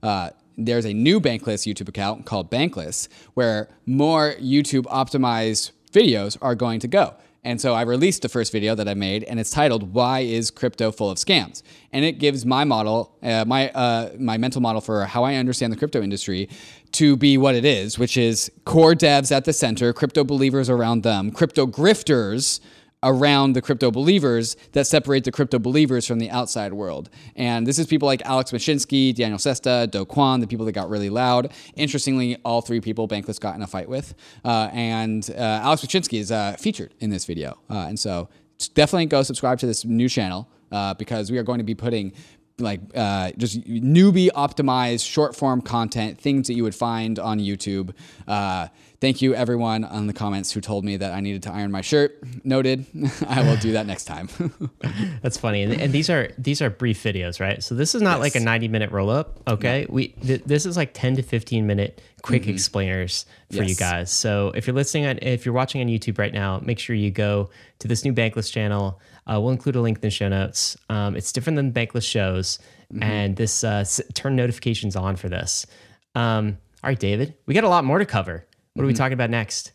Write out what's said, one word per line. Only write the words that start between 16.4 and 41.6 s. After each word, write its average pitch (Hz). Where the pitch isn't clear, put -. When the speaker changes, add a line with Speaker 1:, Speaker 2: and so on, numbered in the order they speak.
Speaker 1:
to 143
be 139
what 131
it 120
is, 107
which 123
is 117
core 160
devs 143
at 135
the 160
center, 120
crypto 143
believers 135
around 117
them, 107
crypto 139
grifters 135
around 139
the 127
crypto 123
believers 131
that 143
separate 139
the 127
crypto 131
believers 127
from 117
the 113
outside 113
world. 90
And 120
this 135
is 160
people 147
like 135
Alex 131
Mashinsky, 135
Daniel 110
Sesta, 123
Do 98
Kwon, 131
the 113
people 110
that 107
got 92
really 101
loud. 123
Interestingly, 131
all 117
three 117
people 110
Bankless 104
got 98
in 101
a 98
fight 90
with. 131
Uh, 113
and, 113
uh, -
Alex 151
Mashinsky 170
is, 104
uh, 101
featured -
in 110
this 95
video. 82
Uh, 95
and 104
so 90
s-, -
definitely 156
go 143
subscribe 127
to 135
this 113
new 117
channel, 98
uh, 101
because 104
we 123
are 117
going 120
to 117